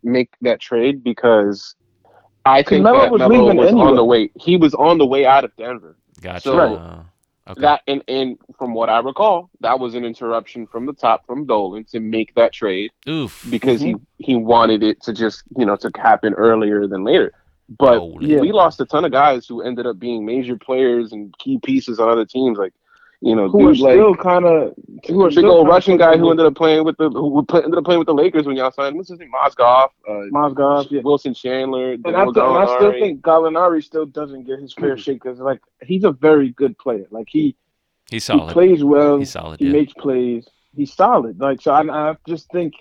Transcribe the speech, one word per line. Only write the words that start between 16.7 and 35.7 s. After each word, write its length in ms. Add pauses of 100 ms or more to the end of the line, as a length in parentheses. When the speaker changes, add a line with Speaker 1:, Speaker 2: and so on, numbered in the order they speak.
Speaker 1:
than 160
later. 300 (460)
But 180
Speaker 3:
Dolan. 340
Speaker 2:
Yeah. 100
Speaker 1:
we 120
lost 280
a 60
ton 180
of 60
guys 360
who 140
ended 260
up 120
being 260
major 320
players 560
and 260
key 200
pieces 400
on 100
other 160
teams. 340
Like, 160 (520)
you 80
know, 140
Speaker 2:
Who 200
are 40
Speaker 1:
dude, 80
like, 140
Speaker 2:
still 200
kinda, 580 (360)
who 160
are 40
Speaker 1:
big 100
Speaker 2:
still 120
Speaker 1:
old 120
Speaker 2:
kinda 100
Speaker 1:
Russian 240
guy 140
who 20
Speaker 2:
struggling. 180
Speaker 1:
ended 160
up 80
playing 300
with 120
the, 140
who 340
pla-, 160
ended 180
up 60
playing 140
with 80
the 80
Lakers 320
when 100
y'all 140
signed. 260
What's 140
his 80
name? 140
Mozgov, 560 (200)
uh, 40 (200)
Speaker 2:
Mozgov, 580
yeah. 120
Speaker 1:
Wilson 320
Chandler, 600
Speaker 2:
And 120
I 40 (140)
Speaker 1:
Danilo 80
Speaker 2:
th-, 140
and 100
I 80 (120)
still 160
Speaker 1:
Gallinari. 80
Speaker 2:
think 220
Gallinari 600
still 220
doesn't 380
get 160
his 140
fair 200
Speaker 1:
Mm-hmm. 60
Speaker 2:
shake 220
'cause, 180
like, 200 (220)